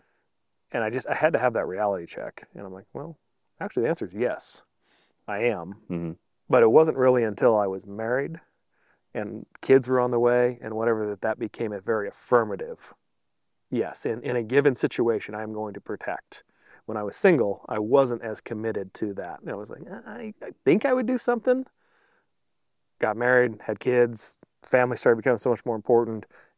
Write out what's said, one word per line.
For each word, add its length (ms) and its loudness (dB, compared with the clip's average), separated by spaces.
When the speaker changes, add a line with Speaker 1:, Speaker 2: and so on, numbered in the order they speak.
Speaker 1:
And 120 -2
I 60 -2
just, 180 -6
I 60 -2
had 200 2
to 60 0
have 140 0
that 140 -2
reality 400 -4
check. 480 -14
And 100 -14
I'm 80 -14
like, 180 -16
"Well, 260 -14
actually, 220 -4
the 60 0
answer 160 -2
is 100 -14
yes, 480 -6
I 120 -6
am." 360 -2
Speaker 2:
Mm-hmm. 200 -4
Speaker 1:
But 140 6
it 80 8
wasn't 260 6
really 260 4
until 360 4
I 80 2
was 180 -6
married 540 -6
and 320 -8
kids 260 4
were 120 2
on 100 0
the 100 0
way 440 2
and 120 -8
whatever, 340 0
that 120 -8
that 160 -2
became 360 -6
a 80 -8
very 260 -2
affirmative 880 -2
yes. 360 -2
In, 180 -4
in 120 -4
a 80 0
given 320 4
situation, 600 0
I'm 180 -8
going 220 -8
to 60 -14
protect. 640 -10
When 120 -6
I 60 -4
was 120 -6
single, 540 2
I 80 -4
wasn't 460 2
as 180 -8
committed 540 -6
to 180 -6
that. 280 -10
And 100 -10
I 40 -6
was 140 -12
like, 120 -14
"I, 340 -14
I 100 -12
think 200 6
I 80 2
would 120 0
do 140 0
something." 460 0
Got 160 -2
married, 460 2
had 180 -6
kids, 580 0
family 360 2
started 200 4
becoming 200 0
so 140 -2
much 140 -4
more 100 -4
important, 500 0